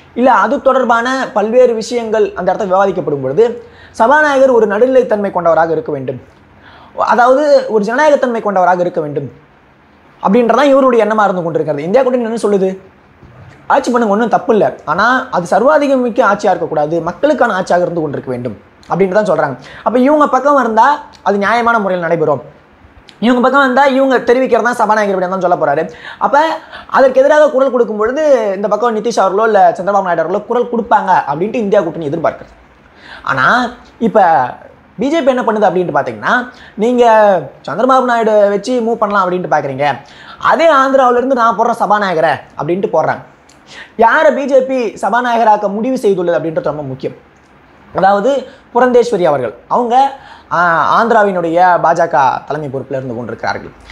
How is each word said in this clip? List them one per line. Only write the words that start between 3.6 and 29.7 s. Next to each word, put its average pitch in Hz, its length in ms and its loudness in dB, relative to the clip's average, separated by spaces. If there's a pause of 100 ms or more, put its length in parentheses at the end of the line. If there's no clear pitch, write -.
சபாநாயகர் 269 600 2
ஒரு 226 160 4
நடுநிலைத்தன்மை 214 640 0
கொண்டவராக 170 400 2
இருக்க 156 200 -4
வேண்டும், 135 280 -8 (840)
அதாவது 262 640 2
ஒரு 214 140 0
ஜனநாயகத்தன்மை 262 580 0
கொண்டவராக 185 400 0
இருக்க 175 200 -2
வேண்டும் 143 280 -8 (960)
அப்படின்றதான் 240 480 2
இவருடைய 254 340 4
எண்ணமா 214 180 0
இருந்து 185 200 -2
கொண்டிருக்கிறது. 156 400 -4
இந்தியா 202 200 0
கூட்டணி 247 200 0
என்ன 226 180 -6
சொல்லுது? 202 260 0 (1000)
"ஆட்சி 262 240 0
பண்ணுங்க, 233 220 0
ஒண்ணும் 220 160 0
தப்பு 180 240 0
இல்ல, 196 120 2 (200)
ஆனா 233 460 0
அது 175 160 -4
சர்வாதிகம் 269 540 2
மிக்க 240 240 0
ஆட்சியா 208 240 0
இருக்கக்கூடாது, 160 520 -2
மக்களுக்கான 240 520 0
ஆட்சியாக 180 280 0
இருந்து 175 200 -2
கொண்டிருக்க 139 300 -8
வேண்டும்" 120 260 -8 (320)
அப்படின்ட்டு 185 300 0
தான் 208 120 0
சொல்றாங்க. 151 240 -2 (280)
அப்ப 226 160 0
இவங்க 285 280 2
பக்கம் 269 320 2
இருந்தா 226 280 2 (360)
அது 202 140 0
நியாயமான 226 420 0
முறையில் 185 260 -4
நடைபெறும், 156 380 -2 (760)
இவங்க 247 220 2
பக்கம் 262 200 2
வந்தா 269 240 2
இவங்க 269 320 2
தெரிவிக்கிறதா 240 540 0
சபாநாயகர் 214 440 0
இப்படி 185 160 -2
தான் 190 140 -2
சொல்ல 175 120 2
போறாரு. 147 240 0 (360)
அப்ப 214 200 0 (500)
அதற்கு 262 320 4
எதிராக 302 300 4
குரல் 262 220 0
கொடுக்கும் 220 260 -2
பொழுது 247 260 -2 (320)
இந்த 208 120 -4
பக்கம் 214 280 -2
நிதிஷ் 226 240 -2
அவர்களோ 196 260 2
இல்ல 214 140 2 (120)